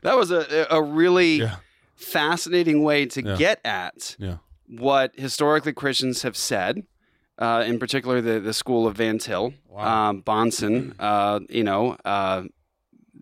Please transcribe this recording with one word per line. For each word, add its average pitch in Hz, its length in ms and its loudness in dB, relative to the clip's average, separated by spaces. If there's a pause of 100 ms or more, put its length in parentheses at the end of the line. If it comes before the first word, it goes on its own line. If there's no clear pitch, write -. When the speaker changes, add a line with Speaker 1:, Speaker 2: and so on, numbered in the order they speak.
Speaker 1:
That 233 140 2
was 190 140 2
a, 156 380 2
a 156 120 4
really 165 600 4
Speaker 2:
Yeah. 110 140 -2 (400)
Speaker 1:
fascinating 165 880 0
way 147 220 2
to 131 180 -6
Speaker 2:
Yeah. 101 140 -2
Speaker 1:
get 180 260 2
at 95 560 -8
Speaker 2:
Yeah. 90 180 -8 (300)
Speaker 1:
what 131 500 0
historically 147 560 0
Christians 131 500 -2
have 123 120 -6
said, 117 480 -2 (540)
uh, 117 280 0
in 117 140 -2
particular 127 420 -2
the, 113 180 0
the 107 140 -4
school 120 340 0
of 101 100 -2
Van 110 220 0
Til, 113 340 -4 (160)
Speaker 2:
Wow. 107 400 0
Speaker 1:
um, 98 140 -4
Bahnsen, 113 760 0
uh, 104 400 0 (100)
you 113 140 -2
know, 104 400 0
uh, 95 400 -2 (800)